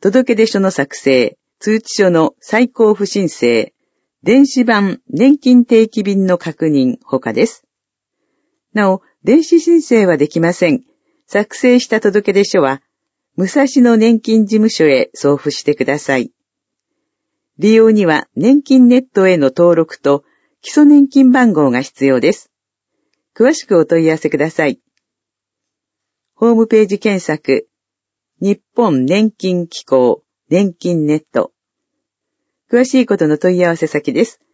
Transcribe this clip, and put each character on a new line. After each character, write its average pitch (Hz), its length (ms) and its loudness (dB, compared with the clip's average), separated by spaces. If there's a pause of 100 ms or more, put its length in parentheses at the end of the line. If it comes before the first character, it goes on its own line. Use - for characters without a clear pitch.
届 247 340 0
出 220 120 0
書 208 140 -4
の 190 100 -2
作 - 260 -6
成、 127 400 -2 (220)
通 220 220 -4
知 - 140 -18
書 190 160 0
の 165 300 0
再 240 320 -2
交 214 220 0
付 196 120 -6
申 190 220 -4
請、 120 460 -4 (480)
電 269 240 2
子 254 180 -2
版 202 440 -2
年 269 300 0
金 247 260 2
定 226 240 2
期 214 160 -6
便 196 220 -2
の 180 120 -2
確 160 280 -8
認 135 360 0
ほ - 160 -6
か 117 140 -8
で 131 140 0
す。 - 180 -10 (1080)
な 202 200 0
お、 190 100 -6 (220)
電 277 180 2
子 330 180 0
申 330 220 0
請 220 240 0
は 170 100 0
で 143 120 0
き - 100 -6
ま 170 140 -2
せ 170 180 -2
ん。 139 140 -4 (420)
作 - 300 -4
成 247 240 2
し - 80 -12
た 220 120 -2
届 202 320 -2
出 196 120 2
書 196 160 -2
は、 135 200 -2 (560)
武 185 120 -4
蔵 285 180 0
野 240 300 2
年 220 240 2
金 220 260 0
事 214 100 -4
務 214 140 2
所 160 160 0
へ 131 280 0
送 143 220 -2
付 147 140 -6
し - 140 -10
て 147 100 -2
く 135 100 -4
だ 139 140 -4
さ 135 200 -4
い。 - 140 -8 (1300)
利 214 160 2
用 226 160 4
に 208 160 2
は 156 200 -2 (100)
年 262 260 2
金 262 260 4
ネ 247 100 4
ッ 262 140 -4
ト 190 160 2
へ 185 80 2
の 139 120 0
登 170 280 2
録 160 240 -4
と 143 240 -2 (380)
基 - 60 -20
礎 294 180 4
年 285 220 4
金 269 220 2
番 247 220 2
号 151 180 0
が 123 120 -2
必 - 240 -6
要 131 140 0
で 151 120 0
す。 - 180 -12 (840)
詳 247 180 0
し - 120 -8
く 185 140 0
お 160 60 2
問 165 180 -2
い 160 60 2
合 160 40 0
わ 160 60 -4
せ 151 120 -6
く 147 80 -4
だ 151 120 -2
さ 160 160 -4
い。 135 140 -6 (1500)
ホ 233 180 0
ー - 20 2
ム 226 120 2
ペ 220 160 2
ー 214 40 0
ジ 196 120 -6
検 196 240 -4
索、 - 460 -4 (720)
日 196 200 -4 (140)
本 160 300 0
年 202 260 0
金 180 380 -6
機 - 160 -18
構、 127 400 -2 (240)
年 185 240 -2
金 170 340 -6
ネ 151 100 -2
ッ 156 60 -6 (100)
ト。 - 200 -6 (1160)
詳 240 140 2
し 254 100 -10
い 254 120 2
こ 196 120 -2
と 156 100 -2
の 151 80 0
問 185 220 -2
い 180 60 0
合 170 60 0
わ 165 60 -4
せ 165 120 -6
先 147 260 -6
で 190 100 0
す。 - 160 -20 (140)